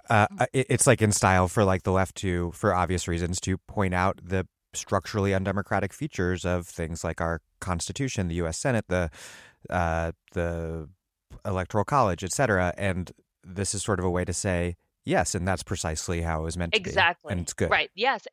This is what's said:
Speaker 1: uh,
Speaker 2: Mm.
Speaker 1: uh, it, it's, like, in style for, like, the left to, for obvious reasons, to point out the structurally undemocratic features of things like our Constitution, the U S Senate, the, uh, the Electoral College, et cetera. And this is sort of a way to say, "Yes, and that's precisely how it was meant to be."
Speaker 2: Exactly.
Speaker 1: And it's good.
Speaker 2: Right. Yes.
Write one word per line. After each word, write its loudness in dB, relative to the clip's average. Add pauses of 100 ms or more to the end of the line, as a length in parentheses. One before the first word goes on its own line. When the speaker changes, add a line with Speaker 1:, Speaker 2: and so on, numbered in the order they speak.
Speaker 1:
uh, 6
Speaker 2:
Mm. -4
Speaker 1:
uh, 4
it, 0
it's, 4
like, 6
in 4
style 6
for, 4
like, 2
the 0
left 2
to, -2
for 2
obvious 0
reasons, -2
to -2
point -2
out 0
the -2 (260)
structurally 0
undemocratic -2
features -2
of 0
things -6
like -4
our -2 (180)
Constitution, -4
the -4
U 0
S -4
Senate, 0
the, 0 (600)
uh, 0 (180)
the -4 (560)
Electoral -2
College, 2
et -4
cetera. 2
And -2 (320)
this -6
is -6
sort 0
of 0
a 2
way 0
to -4
say, 0 (260)
"Yes, 0
and -2
that's -2
precisely -4
how -2
it -4
was -6
meant -2
to 2
be." -8
Speaker 2:
Exactly. 0
Speaker 1:
And -2
it's -6
good. 0
Speaker 2:
Right. 0
Yes. -2